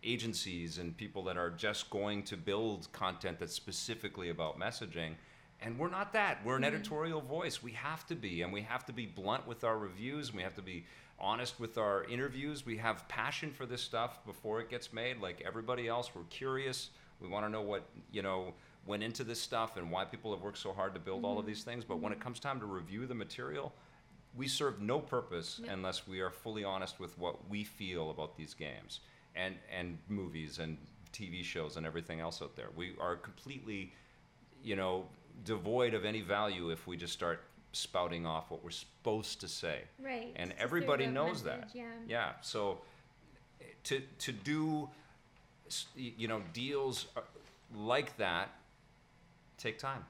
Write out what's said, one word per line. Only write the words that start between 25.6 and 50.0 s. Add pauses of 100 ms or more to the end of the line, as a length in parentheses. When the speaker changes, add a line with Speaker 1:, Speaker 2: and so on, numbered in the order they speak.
Speaker 2:
Yep.
Speaker 1:
unless
we
are
fully
honest
with
what
we
feel
about
these
games (340)
and, (180)
and (120)
movies
and (360)
T
V
shows
and
everything
else
out
there.
We
are
completely, (680)
you
know, (380)
devoid
of
any
value
if
we
just
start (300)
spouting
off
what
we're
supposed
to
say. (180)
Speaker 2:
Right.
Speaker 1:
And
Speaker 2:
To
Speaker 1:
everybody
Speaker 2:
serve
a
Speaker 1:
knows
Speaker 2:
message,
Speaker 1:
that.
Speaker 2:
yeah. (220)
Speaker 1:
Yeah.
So (1080)
to, (200)
to
do, (800)
s-, (100)
y-,
you
know, (120)
deals, (100)
uh, (560)
like
that (1080)
take
time.